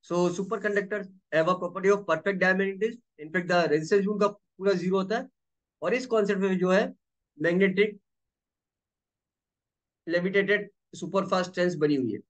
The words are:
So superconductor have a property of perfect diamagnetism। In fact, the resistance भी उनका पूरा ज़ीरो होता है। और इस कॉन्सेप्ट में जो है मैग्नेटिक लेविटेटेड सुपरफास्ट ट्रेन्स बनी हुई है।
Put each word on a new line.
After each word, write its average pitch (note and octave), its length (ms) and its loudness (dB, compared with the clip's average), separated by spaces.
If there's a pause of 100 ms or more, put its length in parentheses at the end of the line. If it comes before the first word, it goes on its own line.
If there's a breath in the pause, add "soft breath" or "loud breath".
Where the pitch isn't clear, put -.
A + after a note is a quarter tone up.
So - 100 -8
superconductor G3 840 -2 (360)
have D#3+ 120 4
a F3+ 80 2
property F3+ 340 -2
of G3+ 80 6
perfect G3 420 -2
diamagnetism। G3 540 0
In - 340 -18
fact, F3 180 -4
the F3 180 2
resistance D#3+ 360 2
भी G3 60 0
उनका G#3 220 0
पूरा G3 460 -4
ज़ीरो F#3 240 0
होता F#3+ 200 -2
है। C4+ 120 -6 (520)
और F3+ 120 -2
इस B3+ 120 -2
कॉन्सेप्ट G#3 360 0
में F#3+ 160 2
जो F3+ 140 2
है G#3+ 220 2 (480)
मैग्नेटिक F#3+ 600 2 (2000)
लेविटेटेड G3 640 0 (240)
सुपरफास्ट F3+ 580 -2
ट्रेन्स F3 220 0
बनी D3 200 2
हुई A#2+ 180 -2
है। G#2 60 -8 (100)